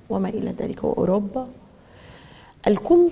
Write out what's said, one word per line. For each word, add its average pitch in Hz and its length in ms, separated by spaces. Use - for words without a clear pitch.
وما 190 200
إلى - 300
ذلك - 240
وأوروبا. 202 640
الكل 339 440